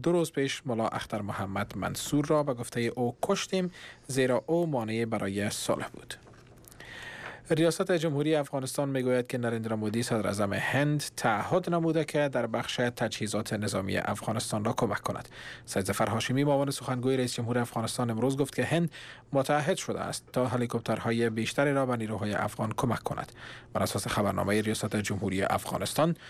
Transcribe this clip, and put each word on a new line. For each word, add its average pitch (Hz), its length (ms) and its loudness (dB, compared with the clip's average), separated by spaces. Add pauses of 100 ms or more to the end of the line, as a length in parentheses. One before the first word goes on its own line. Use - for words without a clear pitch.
دو 165 80 4
روز 170 200 2
پیش 139 340 -2
ملا 113 220 0
اختر - 340 -4
محمد 101 560 -4
منصور 143 480 0
را 151 180 4
به 143 100 -2
گفتهٔ 120 280 -4
او 120 400 0
کشتیم، 190 500 0 (360)
زیرا 127 400 2
او 170 200 2
مانع 117 380 0
برای 101 440 0
صلح - 380 -2
بود. - 260 -14 (1400)
ریاست 165 420 4
جمهوری 156 440 4
افغانستان 139 540 0
می‌گوید 127 380 2
که 131 100 -2
نریندرا 113 380 0
مودی، 107 280 0
صدر 110 240 0
اعظم 101 260 0
هند، 143 500 2 (140)
تعهد 165 520 2
نموده 165 360 2
که 147 240 2
در 123 180 0
بخش 113 280 -4
تجهیزات 113 800 -2
نظامی 98 440 -2
افغانستان 107 680 -2
را 113 80 2
کمک 107 280 0
کند. - 280 -6 (360)
سید - 200 -2
ظفر 107 240 0
هاشمی، 127 340 0
معاون 139 280 4
سخنگوی 131 460 0
رئیس 123 160 0
جمهور 120 260 0
افغانستان، 117 500 -2
امروز 120 280 0
گفت 139 180 -2
که 127 100 2
هند 165 260 2 (420)
متعهد 147 440 2
شده - 220 -4
است - 340 -6
تا 127 140 2
هلیکوپترهای 117 840 0
بیشتری 127 440 2
را 135 120 2
به 127 120 0
نیروهای 107 360 -2
افغان 107 440 -2
کمک 110 260 0
کند. - 280 -6 (420)
بر 98 100 0
اساس 104 240 -2
خبرنامهٔ 101 540 2
ریاست 107 340 0
جمهوری 101 480 0
افغانستان، - 720 0 (140)